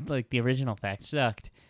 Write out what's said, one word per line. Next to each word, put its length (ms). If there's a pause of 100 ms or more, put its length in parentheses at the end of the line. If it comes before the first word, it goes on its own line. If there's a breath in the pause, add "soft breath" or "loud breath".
like, 240
the 80
original 360
fact 280
sucked. 480 (180)